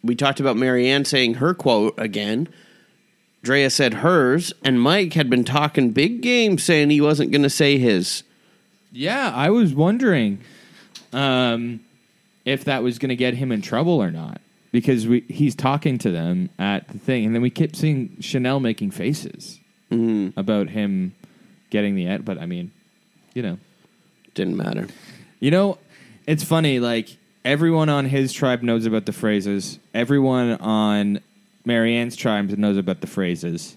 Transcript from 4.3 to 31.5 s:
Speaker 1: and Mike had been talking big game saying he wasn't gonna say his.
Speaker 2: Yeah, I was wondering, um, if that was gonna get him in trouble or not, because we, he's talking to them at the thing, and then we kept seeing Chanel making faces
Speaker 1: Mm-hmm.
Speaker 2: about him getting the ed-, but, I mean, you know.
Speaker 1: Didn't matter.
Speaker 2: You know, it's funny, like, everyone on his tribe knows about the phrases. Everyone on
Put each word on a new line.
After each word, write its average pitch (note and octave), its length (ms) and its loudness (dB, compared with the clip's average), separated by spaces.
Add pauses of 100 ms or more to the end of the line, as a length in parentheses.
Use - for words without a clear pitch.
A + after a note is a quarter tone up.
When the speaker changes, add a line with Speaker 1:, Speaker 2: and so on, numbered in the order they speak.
Speaker 1:
and B2+ 160 4
Mike E3 320 2
had D3 160 0
been B2 160 2
talking C#3 460 0
big G#3+ 300 0
game A#3+ 360 2
saying D3+ 320 2
he D3 100 4
wasn't D3 320 2
gonna C#3+ 180 4
say C#3+ 280 4
his. G#2 460 2 (680)
Speaker 2:
Yeah, F#3+ 420 -4
I C#3+ 180 2
was G#3+ 240 4
wondering, D#3+ 640 2 (720)
um, A#2+ 680 -2 (640)
if C3+ 220 -2
that C3 160 -2
was B2 160 -2
gonna C3 180 -2
get B2 200 0
him C3 160 -4
in G#2+ 100 -2
trouble D3+ 400 0
or F2+ 100 0
not, E2 300 -10 (300)
because A#2 360 2
we, A#2+ 220 4
he's D3 260 0
talking D3+ 440 -2
to A2+ 120 -2
them F2 460 -2
at G2 300 -4
the - 100 -16
thing, B2 300 -2
and A2+ 80 0
then A#2 80 0
we B2 80 0
kept D#3 240 -2
seeing C#3+ 440 -2
Chanel C3+ 400 -2
making A2 300 -4
faces - 680 -8 (320)
Speaker 1:
Mm-hmm. A2+ 480 -2
Speaker 2:
about G2+ 300 0
him G2 460 -4 (560)
getting G#2 240 -2
the F2+ 100 -2
ed-, G2 180 -4
but, G2 140 -8
I D2+ 80 -12
mean, F2 240 -8 (640)
you B2 80 -6
know. F#2 160 -6 (800)
Speaker 1:
Didn't F#2 200 -4
matter. A1 320 -6 (520)
Speaker 2:
You C#3 100 0
know, F#3+ 300 2 (480)
it's D3+ 160 0
funny, D#3 360 0
like, A#2 380 -4 (260)
everyone D#3 460 2
on C#3+ 160 0
his C3+ 260 0
tribe B2 300 0
knows A#2 240 0
about A2 220 0
the G#2+ 60 -4
phrases. G2+ 680 -2 (160)
Everyone B2+ 560 2 (100)
on G#2 600 0 (440)